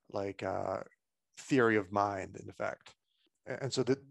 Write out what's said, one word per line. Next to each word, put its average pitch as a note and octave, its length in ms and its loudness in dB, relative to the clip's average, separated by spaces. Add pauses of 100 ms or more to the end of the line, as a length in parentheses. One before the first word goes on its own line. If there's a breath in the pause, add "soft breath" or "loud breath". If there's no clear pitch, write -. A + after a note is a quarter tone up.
(100)
like, G2 320 -6
uh, F#2+ 360 -2 (600)
theory A#2 380 4
of F#2+ 140 0
mind, G2+ 520 0
in G2+ 60 -14
effect. - 460 -8 (540)
A-, C3 160 -8
and B2 80 -4
so C3 100 0
th-, C3 160 2 (120)